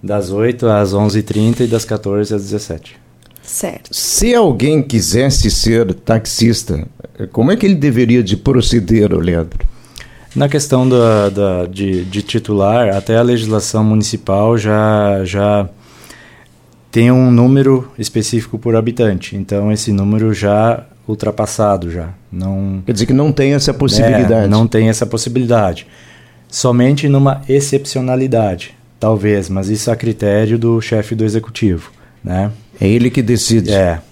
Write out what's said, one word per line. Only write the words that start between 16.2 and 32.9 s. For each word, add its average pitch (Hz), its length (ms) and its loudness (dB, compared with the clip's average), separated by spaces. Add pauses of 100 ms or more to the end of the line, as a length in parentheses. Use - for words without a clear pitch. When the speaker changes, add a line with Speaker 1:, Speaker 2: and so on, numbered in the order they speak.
Speaker 1:
tem 117 200 4
um 127 200 4
número 127 680 4
específico 113 600 -4
por 113 180 0
habitante. 113 600 -2
Então, 101 360 -2
esse 107 200 -2
número 107 420 0
já 107 500 0 (240)
ultrapassado, 104 840 -2
já. 85 200 -8 (200)
Não 95 540 -6
Speaker 3:
Quer 123 80 -2
dizer 113 140 -2
que 131 60 0
não 143 200 2
tem 139 220 0
essa 143 160 0
Speaker 1:
É, 131 40 -2
Speaker 3:
possibilidade. 113 720 2
Speaker 1:
não 110 180 4
tem 110 220 2
essa 110 180 -2
possibilidade. 117 800 -2 (640)
Somente 131 600 0
numa 139 400 2
excepcionalidade, 131 1300 -2 (240)
talvez, 104 500 0
mas 95 200 -4
isso 107 220 -4
a 113 60 0
critério 110 640 0
do 117 220 0
chefe 110 340 -4
do 110 100 -2
executivo, 107 680 -2 (300)
né? 95 280 -4 (300)
Speaker 3:
É 101 60 2
ele 120 240 2